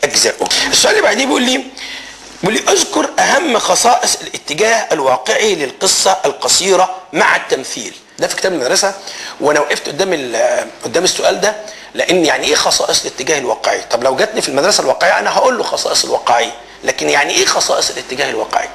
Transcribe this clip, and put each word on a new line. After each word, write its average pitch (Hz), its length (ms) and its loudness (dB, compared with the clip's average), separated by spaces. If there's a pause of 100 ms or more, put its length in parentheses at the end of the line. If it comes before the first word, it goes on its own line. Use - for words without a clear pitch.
اجزاؤه. - 440 0 (220)
السؤال - 240 4
اللي 415 120 4
بعديه 254 200 2
بيقول 269 160 2
لي، 254 220 0 (760)
بيقول 196 120 0 (100)
لي: - 80 2
"اذكر 302 460 0
اهم 240 400 2
خصائص - 640 2
الاتجاه 160 680 -2
الواقعي 160 640 2
للقصة 180 680 0
القصيرة 180 720 2 (180)
مع 175 240 2
التمثيل". 127 580 -6 (240)
ده 160 80 -2
في - 100 -2
كتاب 190 160 0
المدرسة، 180 420 0 (460)
وانا 147 200 4
وقفت - 280 -2
قدام 180 240 -2
ال-، 120 540 0 (180)
قدام 160 200 0
السؤال - 360 0
ده، 208 140 0 (400)
لان 165 320 2
يعني 131 200 0
ايه 151 80 2
خصائص 165 460 2
الاتجاه 147 380 -2
الواقعي؟ 110 420 -2 (100)
طب 123 140 0
لو 131 120 2
جاتني 220 260 0
في - 60 -2
المدرسة 160 340 2
الواقعية 170 360 2
انا 185 120 -2
هقول 247 280 2
له - 60 -2
خصائص - 400 -2
الواقعية، 117 460 0 (340)
لكن 147 240 -2
يعني 147 240 2
ايه 190 140 2
خصائص - 440 0
الاتجاه 131 400 -4
الواقعي؟ - 440 -2